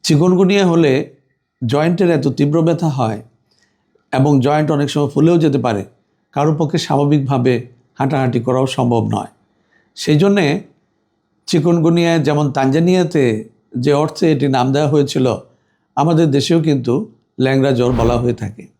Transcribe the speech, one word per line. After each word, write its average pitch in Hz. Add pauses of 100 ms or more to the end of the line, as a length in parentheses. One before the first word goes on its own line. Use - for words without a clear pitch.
চিকুনগুনিয়া 185
হলে 165 (680)
জয়েন্টের 160
এত 135 (120)
তীব্র 147 (100)
ব্যথা 165
হয় 113 (920)
এবং 135 (140)
জয়েন্ট 151
অনেক 143
সময় 147
ফুলেও 165
যেতে 143
পারে, 104 (500)
কারো 151
পক্ষে 156
স্বাভাবিকভাবে 139 (440)
হাঁটাহাঁটি 135
করাও 127 (100)
সম্ভব 120 (100)
নয়। - (680)
সেই 156
জন্যে 196 (1000)
চিকুনগুনিয়ায় 170
যেমন 147 (100)
তানজানিয়াতে 160 (600)
যে 143
অর্থে 151
এটি 143
নাম 131
দেওয়া 147
হয়েছিল, 139 (720)
আমাদের 160
দেশেও 151
কিন্তু 123 (460)
ল্যাংড়া 135
জ্বর 120
বলা 117
হয়ে 120
থাকে। - (160)